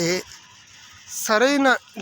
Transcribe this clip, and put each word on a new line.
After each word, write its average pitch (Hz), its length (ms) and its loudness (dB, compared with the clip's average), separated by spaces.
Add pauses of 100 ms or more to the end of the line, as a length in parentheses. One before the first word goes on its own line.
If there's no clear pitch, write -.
(1160)
సరైన 269 520 2 (340)